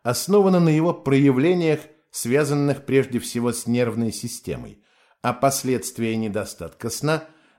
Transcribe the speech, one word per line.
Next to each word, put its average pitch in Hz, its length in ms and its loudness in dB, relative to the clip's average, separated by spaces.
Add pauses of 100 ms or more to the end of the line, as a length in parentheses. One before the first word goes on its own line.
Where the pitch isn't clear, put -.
основано 185 580 2
на 165 100 4
его 160 240 2
проявлениях, 147 880 2 (280)
связанных 143 760 0
прежде 131 340 2
всего 120 320 -2
с 117 160 -8
нервной 117 440 0
системой – - 720 -10 (400)
а 123 120 -2
последствия 123 840 -2
недостатка 104 720 -6
сна 151 360 -4 (340)